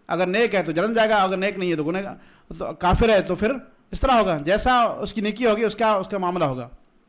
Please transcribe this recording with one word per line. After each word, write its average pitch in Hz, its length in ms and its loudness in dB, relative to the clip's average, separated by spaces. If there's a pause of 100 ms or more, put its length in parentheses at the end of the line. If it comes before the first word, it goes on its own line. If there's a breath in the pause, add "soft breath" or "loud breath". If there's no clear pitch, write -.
अगर 175 180 0
नेक 208 280 0
है 180 80 2
तो 165 80 -4
जन्नत 196 240 0
जाएगा, 220 220 4
अगर 190 200 2
नेक 196 200 -4
नहीं 185 120 -2
है 165 60 0
तो 151 80 -4
गुनहगार, 180 360 -6 (400 soft breath)
तो 165 140 -8
काफिर 185 380 2
है 190 100 6
तो 180 140 -2
फिर 226 260 -2 (320)
इस - 80 -6
तरह 262 120 4
होगा, 190 240 2
जैसा 208 500 2
उसकी 190 340 -6
नेकी 208 220 -4
होगी 226 200 2
उसका, 214 340 0
उसका 190 220 -4
मामला 180 260 0
होगा। 127 240 -6 (400)